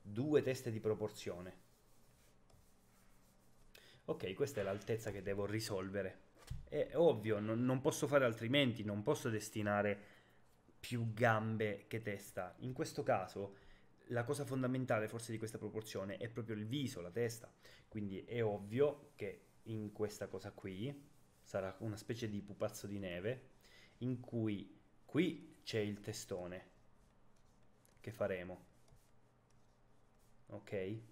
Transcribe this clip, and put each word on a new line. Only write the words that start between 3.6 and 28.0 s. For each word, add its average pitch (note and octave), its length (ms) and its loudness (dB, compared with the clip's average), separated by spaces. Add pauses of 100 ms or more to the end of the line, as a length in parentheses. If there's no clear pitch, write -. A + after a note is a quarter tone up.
ok, G2 280 -2
questa A#2+ 280 0
è - 20 2
l'altezza G#2 480 -2
che G2 100 -6
devo G2 240 0
risolvere. G2 800 -2 (420)
È - 280 0
ovvio, A2 440 6
non, A2+ 240 2
non C3 180 4
posso D3+ 260 2
fare C3+ 180 8
altrimenti, A#2 580 4
non G#2 200 -2
posso D3 260 2
destinare G#2 880 2 (640)
più A#2 340 0
gambe A2 760 4
che A2+ 140 -4
testa. G2 580 -6
In B2+ 140 -6
questo D3+ 300 -4
caso G2 540 0 (540)
la A#2+ 120 0
cosa C#3 220 -2
fondamentale B2+ 600 2
forse A2+ 240 -6
di A2+ 60 -2
questa A2 200 -6
proporzione G2+ 600 -6
è G2+ 120 -6
proprio A2+ 260 -4
il G#2+ 100 -4
viso, A#2+ 360 -2
la F2 100 -8
testa. A#2 400 -2 (360)
Quindi G2 380 -6
è A#2 180 0
ovvio G#2+ 720 2
che F#2+ 260 -6 (220)
in G#2+ 280 -6
questa G#2 360 -4
cosa G2+ 240 -8
qui G2+ 540 -6 (360)
sarà F#2+ 380 -4
una G#2+ 180 -4
specie A#2 320 -4
di G2+ 120 -4
pupazzo G#2+ 460 -4
di G2+ 120 -4
neve F#2+ 500 -4 (500)
in B2 200 -2
cui A2 600 -2 (260)
qui - 580 0
c'è A2+ 160 0
il G#2 200 0
testone F#2 680 -8 (1300)
che G#2+ 120 -8